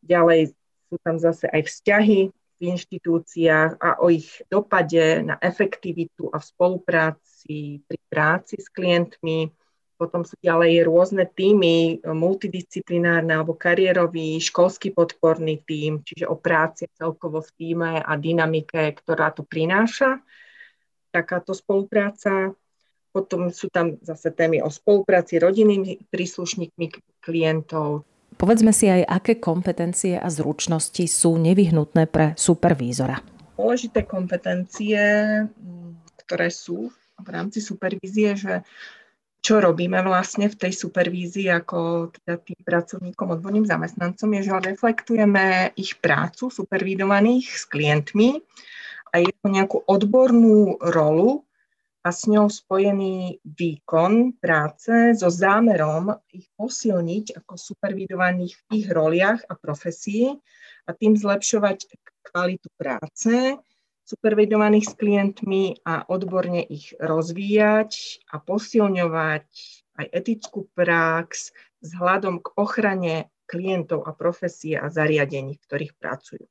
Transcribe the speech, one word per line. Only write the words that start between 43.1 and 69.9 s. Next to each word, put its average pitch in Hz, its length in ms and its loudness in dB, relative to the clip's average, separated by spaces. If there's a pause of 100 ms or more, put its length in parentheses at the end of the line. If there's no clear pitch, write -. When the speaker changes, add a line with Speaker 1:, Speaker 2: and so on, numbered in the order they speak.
Speaker 1:
odborným 202 320 -2
zamestnancom, 175 720 -4
je, 196 100 -2
že 190 240 -2
reflektujeme 202 1040 2
ich - 240 -10
prácu 156 480 -2
supervidovaných 196 1120 0
s - 80 -14
klientmi 151 720 2 (720)
a 175 80 4
jeho 185 300 0
nejakú 196 340 0
odbornú 214 960 6
rolu 165 640 2 (580)
a 269 80 -2
s - 200 -6
ňou 208 200 4
spojený 190 920 -2
výkon 175 960 -2
práce 180 800 2
so 190 80 0
zámerom 180 880 2 (160)
ich 180 240 -20
posilniť 202 880 -4
ako - 120 -20
supervidovaných 185 1040 -6
v - 40 -20 (160)
ich 208 120 -4
roliach 170 600 2
a - 80 -8
profesii 208 800 -4 (480)
a - 80 -14
tým 214 240 4
zlepšovať 202 600 -2 (480)
kvalitu 180 480 -6
práce 226 840 -2 (440)
supervidovaných 214 880 2
s - 80 -18
klientmi 196 880 0
a 165 240 -4
odborne 180 560 -2
ich - 320 -16
rozvíjať 202 1400 -2
a 151 80 -10
posilňovať 175 1040 0 (560)